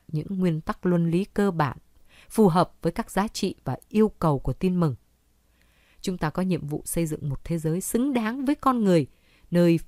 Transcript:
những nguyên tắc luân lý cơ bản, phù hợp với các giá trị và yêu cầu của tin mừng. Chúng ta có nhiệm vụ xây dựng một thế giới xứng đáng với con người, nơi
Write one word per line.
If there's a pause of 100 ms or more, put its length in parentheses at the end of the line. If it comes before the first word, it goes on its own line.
những
nguyên
tắc
luân
lý
cơ
bản, (520)
phù
hợp
với
các
giá
trị
và (120)
yêu
cầu
của
tin
mừng. (1080)
Chúng
ta
có
nhiệm
vụ
xây
dựng
một
thế
giới
xứng
đáng
với
con
người, (440)
nơi